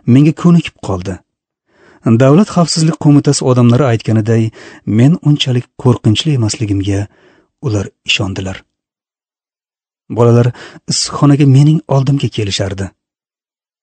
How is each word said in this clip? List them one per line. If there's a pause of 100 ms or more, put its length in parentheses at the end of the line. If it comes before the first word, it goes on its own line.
menga
ko'nikib
qoldi. (920)
Davlat
xavfsizlik
qo'mitasi
odamlari
aytganiday, (420)
men
unchalik (100)
qo'rqinchli
emasligimga (600)
ular (160)
ishondilar. (1500)
Bolalar (360)
issiqxonaga
mening
oldimga
kelishardi. (960)